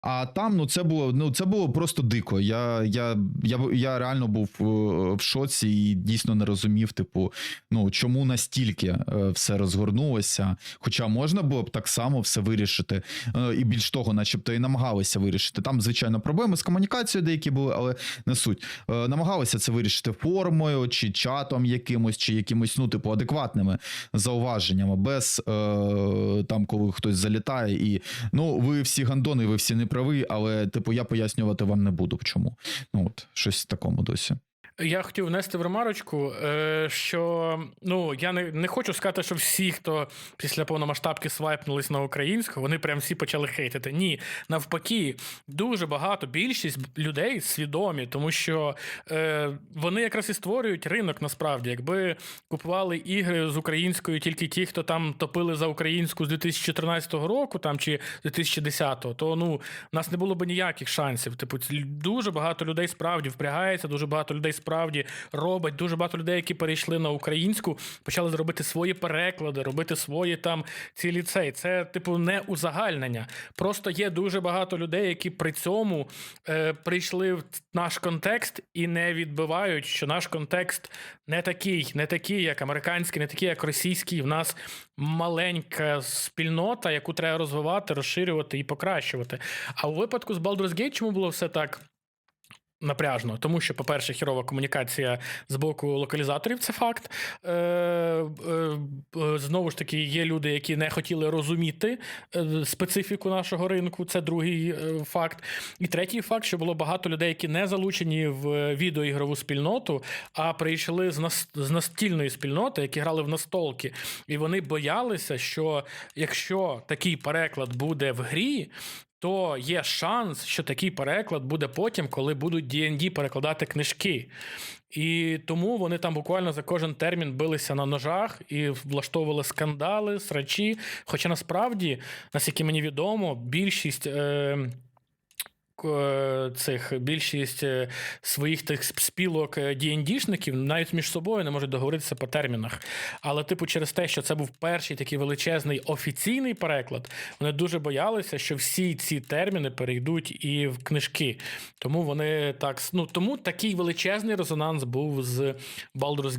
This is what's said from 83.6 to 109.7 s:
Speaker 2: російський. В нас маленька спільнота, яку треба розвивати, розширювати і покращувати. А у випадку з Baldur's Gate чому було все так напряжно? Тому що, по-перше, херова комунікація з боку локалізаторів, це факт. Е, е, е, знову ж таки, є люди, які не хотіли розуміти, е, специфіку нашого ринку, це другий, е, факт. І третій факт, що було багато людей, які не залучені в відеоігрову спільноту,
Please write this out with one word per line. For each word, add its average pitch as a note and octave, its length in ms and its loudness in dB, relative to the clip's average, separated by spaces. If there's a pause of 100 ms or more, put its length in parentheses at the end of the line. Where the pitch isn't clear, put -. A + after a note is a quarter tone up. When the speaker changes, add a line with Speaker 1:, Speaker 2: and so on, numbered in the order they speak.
Speaker 2:
російський. E3+ 580 0
В C3 60 0
нас D#3 300 0 (400)
маленька D#3+ 1040 0
спільнота, E3 880 0
яку D3+ 220 -2
треба E3 240 0
розвивати, D#3+ 560 -2
розширювати D3 640 -2
і C#3+ 40 -4
покращувати. C3+ 760 -4 (360)
А - 120 -2
у D#3 80 -2
випадку A3+ 380 -2
з F3+ 40 0
Baldur's F#3 440 0
Gate C#4 100 0
чому A3+ 200 -2
було F#3 180 0
все E3 200 -2
так D#3 320 -2 (1000)
напряжно? B2 540 0
Тому D#3+ 240 0
що, - 120 -2
по-перше, C#3 400 -2
херова C3 300 -2
комунікація C3+ 760 -2 (300)
з C#3 60 -2
боку D3 320 -2
локалізаторів, C#3+ 720 0
це - 140 -4
факт. - 380 -2 (320)
Е, F3+ 80 -4
е, F3 720 2 (920)
е, D3+ 220 2
знову D#3+ 320 0
ж - 60 -10
таки, D#3 260 0
є D#3 220 2
люди, D#3 260 0
які D3 240 0
не D#3 140 2
хотіли D#3 400 0
розуміти, E3 680 0 (380)
е, D#3 300 2
специфіку F#3+ 640 -2
нашого F#3 380 0
ринку, F3+ 380 0
це F3 160 0
другий, E3 480 0
е, D#3 340 -2
факт. E3 400 -2 (360)
І F3+ 80 0
третій F#3 340 0
факт, A3 240 0
що F#3 120 0
було E3 160 2
багато E3 360 0
людей, D#3+ 200 2
які E3+ 180 -2
не E3+ 200 2
залучені F3+ 600 2
в D3 480 0
відеоігрову D3 600 0
спільноту, D3 680 -2 (300)